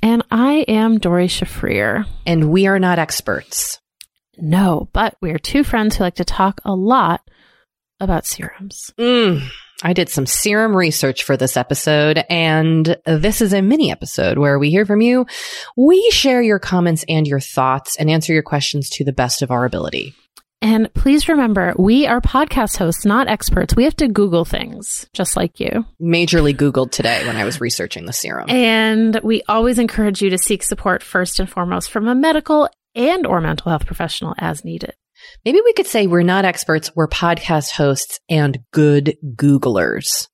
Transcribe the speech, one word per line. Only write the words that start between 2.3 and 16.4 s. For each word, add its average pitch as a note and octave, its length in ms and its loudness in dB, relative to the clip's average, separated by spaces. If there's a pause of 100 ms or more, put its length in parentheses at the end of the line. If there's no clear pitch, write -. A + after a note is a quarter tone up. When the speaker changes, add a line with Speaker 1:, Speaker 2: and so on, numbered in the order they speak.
Speaker 2:
we F#3+ 160 4
are G3 100 2
not F3+ 220 2
experts. - 800 -6 (580)
Speaker 1:
No, F3 560 0
but G#3+ 260 -2
we F3 120 -6
are D#3 80 -4
two - 240 0
friends G#3+ 320 0
who - 80 0
like F3+ 140 0
to F3+ 60 -4
talk F#3+ 400 -2
a G3 120 -4
lot F#3+ 460 0 (760)
about F#3 280 -2
serums. - 720 -12
Speaker 2:
Mm, A3 480 2 (340)
I F3+ 120 0
did F3 160 0
some C3+ 180 -2
serum G#3+ 500 0
research D3+ 460 0
for C#3 120 0
this B2+ 220 0
episode, D3+ 720 0
and D#3+ 680 2 (100)
this E3 340 2
is G#3 100 2
a G3 120 2
mini A#3 280 2
episode - 460 -2
where C#3+ 220 2
we D3 100 2
hear G3 160 2
from G#3 160 2
you. B3 240 2 (500)
We F4+ 360 6
share B3+ 320 2